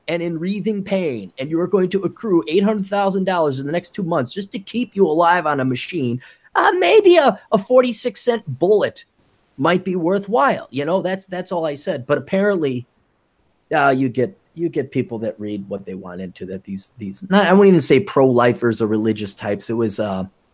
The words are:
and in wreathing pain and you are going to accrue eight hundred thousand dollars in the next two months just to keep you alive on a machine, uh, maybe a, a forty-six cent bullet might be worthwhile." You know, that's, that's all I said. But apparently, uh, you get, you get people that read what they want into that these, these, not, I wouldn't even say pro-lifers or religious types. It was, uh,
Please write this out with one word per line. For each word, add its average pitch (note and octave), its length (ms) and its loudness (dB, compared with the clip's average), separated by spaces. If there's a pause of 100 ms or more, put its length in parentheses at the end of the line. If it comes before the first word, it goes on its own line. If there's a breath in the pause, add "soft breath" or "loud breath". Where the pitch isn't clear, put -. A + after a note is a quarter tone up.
and E3+ 160 -2
in E3+ 160 -4
wreathing G3 460 -4
pain D3 520 -4
and C3+ 140 -8
you E3 100 -2
are F3+ 60 -2
going F3+ 240 0
to F#3+ 140 -2
accrue F3 420 -2
eight E3+ 160 0
hundred G3+ 240 0
thousand G3 380 -2
dollars D#3+ 340 0
in C#3 80 -8
the C#3+ 60 -6
next F3 200 -6
two G3+ 120 -6
months D#3+ 280 -2
just G3+ 200 -12
to A3 80 -10
keep A3+ 340 -6
you G3 100 2
alive E3+ 420 4
on D3 120 0
a C3 60 0
machine, B2+ 580 -4 (320 loud breath)
uh, - 240 2
maybe F4+ 380 6
a, C4 240 4 (100)
a G#3+ 80 4
forty-six B3+ 600 2
cent A#3 240 -2 (140)
bullet F3 460 0 (540)
might F3 260 2
be F#3 100 -4
worthwhile." G3 760 0
You C#3 160 -4
know, F3+ 160 0
that's, F#3+ 240 -6
that's F#3 260 -10
all E3 140 -4
I D3 80 -4
said. C#3 320 -8
But D3 100 0
apparently, D#3 680 -2 (840)
uh, C#3+ 180 4
you C3+ 180 2
get, A#2+ 280 -2 (180)
you E3 160 -4
get C3+ 200 -4
people A#2+ 280 -4
that G#2+ 200 -6
read G#2 300 -8
what G2 160 -8
they F#2+ 100 -12
want F#2 280 -12
into F#2 240 -14
that F#2 180 -12
these, G2 320 -12
these, - 320 -12
not, F#3+ 180 2
I E3+ 60 4
wouldn't G3 220 8
even D#3+ 60 6
say C3+ 200 4
pro-lifers B2 800 2
or A2+ 60 0
religious G#2+ 480 -2
types. G2+ 340 -6
It A#2 60 -4
was, A2+ 260 -2
uh, F#2+ 240 -4 (300)